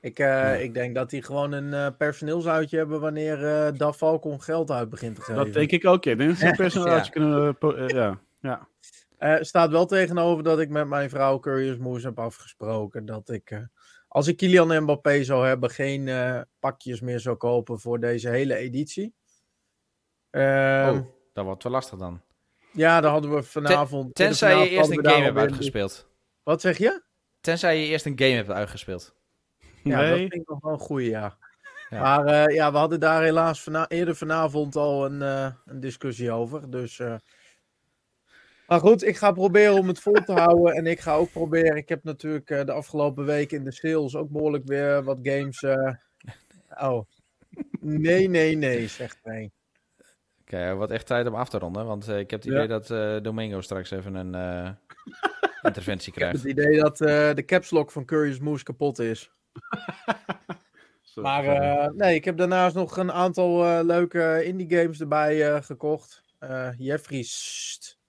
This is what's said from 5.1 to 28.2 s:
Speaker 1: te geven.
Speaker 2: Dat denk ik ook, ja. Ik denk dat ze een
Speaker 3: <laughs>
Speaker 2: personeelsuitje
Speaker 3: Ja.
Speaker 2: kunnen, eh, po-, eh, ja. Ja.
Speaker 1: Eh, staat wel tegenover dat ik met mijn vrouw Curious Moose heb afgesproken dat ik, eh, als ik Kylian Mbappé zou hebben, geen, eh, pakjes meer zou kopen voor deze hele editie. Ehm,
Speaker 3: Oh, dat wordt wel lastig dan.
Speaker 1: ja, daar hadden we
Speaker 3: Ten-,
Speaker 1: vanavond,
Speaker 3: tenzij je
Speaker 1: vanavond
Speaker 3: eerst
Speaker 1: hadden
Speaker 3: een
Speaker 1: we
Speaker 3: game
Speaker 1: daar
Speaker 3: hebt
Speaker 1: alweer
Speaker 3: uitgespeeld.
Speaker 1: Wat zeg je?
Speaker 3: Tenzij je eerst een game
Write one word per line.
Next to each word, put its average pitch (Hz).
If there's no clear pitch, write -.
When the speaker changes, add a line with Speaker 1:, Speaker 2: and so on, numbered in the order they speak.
Speaker 1:
te -
geven. 117
Speaker 2:
Dat 107
denk 151
ik 175
ook, 180
ja. 139
Ik 113
denk 139
dat 175
ze 165
een 175
Speaker 3:
<laughs> 190
Speaker 2:
personeelsuitje 170
Speaker 3:
Ja. 151
Speaker 2:
kunnen, 147
eh, 147
po-, 151
eh, 131
ja. 107
Ja. 131
Speaker 1:
Eh, 151
staat 170
wel 165
tegenover 175
dat 160
ik 160
met 147
mijn 143
vrouw 135
Curious 135
Moose 123
heb 120
afgesproken 110
dat 107
ik, 113
eh, 104
als 143
ik 170
Kylian 165
Mbappé 143
zou 127
hebben, 127
geen, 139
eh, 127
pakjes 127
meer 123
zou 117
kopen 120
voor 120
deze 120
hele 131
editie. 135
Ehm, 135
Speaker 3:
Oh, 131
dat 101
wordt 95
wel 123
lastig 127
dan. 87
Speaker 1:
ja, 165
daar 151
hadden 151
we 151
Speaker 3:
Ten-, 123
Speaker 1:
vanavond, 143
Speaker 3:
tenzij 208
je 185
Speaker 1:
vanavond -
Speaker 3:
eerst 156
Speaker 1:
hadden 170
Speaker 3:
een 147
Speaker 1:
we 147
Speaker 3:
game 151
Speaker 1:
daar -
Speaker 3:
hebt 131
Speaker 1:
alweer 139
Speaker 3:
uitgespeeld. 131
Speaker 1:
Wat 156
zeg 180
je? 285
Speaker 3:
Tenzij 165
je 156
eerst 151
een 139
game 131